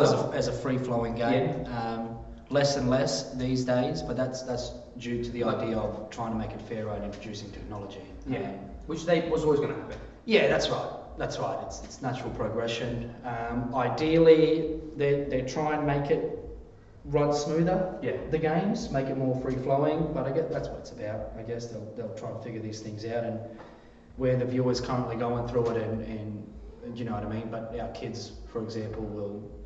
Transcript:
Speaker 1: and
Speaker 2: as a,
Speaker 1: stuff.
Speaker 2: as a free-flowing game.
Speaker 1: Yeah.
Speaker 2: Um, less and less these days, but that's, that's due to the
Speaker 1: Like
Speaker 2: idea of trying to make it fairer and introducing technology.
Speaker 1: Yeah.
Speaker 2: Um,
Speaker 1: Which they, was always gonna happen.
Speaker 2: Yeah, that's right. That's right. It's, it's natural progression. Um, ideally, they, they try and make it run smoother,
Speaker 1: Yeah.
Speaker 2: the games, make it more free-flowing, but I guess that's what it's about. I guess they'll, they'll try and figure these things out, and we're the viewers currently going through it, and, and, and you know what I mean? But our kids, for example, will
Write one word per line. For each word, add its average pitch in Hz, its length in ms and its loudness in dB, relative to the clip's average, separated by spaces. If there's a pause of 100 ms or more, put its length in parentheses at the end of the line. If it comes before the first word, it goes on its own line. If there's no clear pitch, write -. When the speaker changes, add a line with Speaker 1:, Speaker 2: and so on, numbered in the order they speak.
Speaker 1:
and - 20 10
Speaker 2:
as 127 100 8
a, - 60 4
Speaker 1:
stuff. - 160 0
Speaker 2:
as - 140 2
a 131 40 0
free-flowing 120 640 0
game. 120 520 2
Speaker 1:
Yeah. 123 120 -4 (160)
Speaker 2:
Um, 117 240 -6 (320)
less 139 260 4
and 123 140 2
less - 460 2
these 127 280 2
days, 127 380 2
but 123 120 -2
that's, 123 280 -2
that's - 300 -4 (260)
due 120 260 -4
to 120 60 -6
the 120 140 -2
Speaker 1:
Like 110 120 2
Speaker 2:
idea 113 220 0
of 104 320 -4
trying 113 220 -4
to 110 60 -2
make 107 120 -4
it - 100 -8
fairer 107 320 -6
and 101 100 -6
introducing 104 480 -8
technology. 101 520 -10 (240)
Speaker 1:
Yeah. 131 140 -2
Speaker 2:
Um, 98 40 -2 (440)
Speaker 1:
Which 156 180 -4
they, 170 240 4
was 156 140 2
always 147 160 6
gonna - 140 0
happen. - 220 -8 (300)
Speaker 2:
Yeah, 139 220 6
that's - 200 4
right. - 180 -2 (300)
That's - 220 -4
right. - 260 -2
It's, - 180 -10
it's - 200 -12
natural 123 280 -4
progression. 117 840 -2 (100)
Um, 120 500 -2
ideally, 156 1080 8 (160)
they, 143 280 4
they 131 180 0
try 151 340 0
and 147 100 0
make 143 240 2
it - 280 2 (680)
run 143 260 4
smoother, 156 680 2
Speaker 1:
Yeah. 120 140 -2 (140)
Speaker 2:
the 156 80 2
games, 190 520 2
make 135 160 0
it 131 100 -2
more 127 240 2
free-flowing, 143 720 2
but 135 140 0
I 139 60 0
guess 165 180 2
that's 147 180 -2
what - 120 -8
it's - 120 -14
about. 107 460 -6
I 110 40 -10
guess 117 240 -6
they'll, 107 300 -10
they'll 107 180 -6
try - 160 -8
and 110 120 -8
figure 113 180 -8
these 107 200 -6
things 107 240 -8
out, 117 200 -2
and 113 160 -4 (800)
we're 127 180 4
the 123 80 2
viewers 123 360 2
currently 120 360 0
going 120 320 0
through 117 220 2
it, 110 120 0
and, 110 200 -2
and, 104 440 -6 (380)
and 120 140 -10
you 120 60 -6
know 113 80 -4
what 104 120 -4
I 107 40 -4
mean? 110 220 -4
But 113 300 -8
our 113 80 -4
kids, 110 440 -8 (200)
for 113 100 -2
example, 107 400 -6
will 104 480 -6 (160)